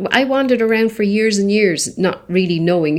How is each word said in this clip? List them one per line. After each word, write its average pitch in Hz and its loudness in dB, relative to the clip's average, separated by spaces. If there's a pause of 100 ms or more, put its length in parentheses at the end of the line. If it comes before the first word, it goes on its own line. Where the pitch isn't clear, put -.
(120)
I 254 2
wandered 262 0
around 226 0
for 220 -4
years 208 0
and 202 0
years, 202 0
not 180 -2
really 175 0
knowing 165 0